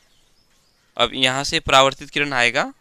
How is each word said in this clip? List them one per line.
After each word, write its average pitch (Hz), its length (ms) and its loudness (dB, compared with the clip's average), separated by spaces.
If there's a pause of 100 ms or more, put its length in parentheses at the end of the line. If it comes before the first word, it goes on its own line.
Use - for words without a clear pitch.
(960)
अब 117 160 -2
यहाँ 131 300 -2
से 160 160 -4
परावर्तित 135 500 2
किरण 143 240 -4
आएगा, 127 480 0